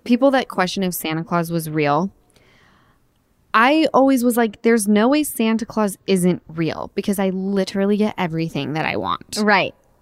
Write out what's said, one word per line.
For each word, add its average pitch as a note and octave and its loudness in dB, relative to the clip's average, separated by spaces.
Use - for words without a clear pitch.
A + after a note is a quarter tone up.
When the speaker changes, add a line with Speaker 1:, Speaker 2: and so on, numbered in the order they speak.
Speaker 1:
people B3 4
that - 0
question F#3 -2
if F3+ -2
Santa D#3+ -4
Claus E3+ -2
was D#3+ -4
real, D3+ 0
I C#4 4
always C4 4
was A#3+ 2
like, A3+ -2
"There's A3+ 2
no G#3 4
way D4+ 2
Santa A3+ -2
Claus G#3 -4
isn't F3+ 2
real D#3+ -6
because G3 -4
I G3 -2
literally G3 -2
get G#3 0
everything D#3+ -4
that D#3 -4
I - -2
want." - -6
Speaker 2:
Right. G3+ 2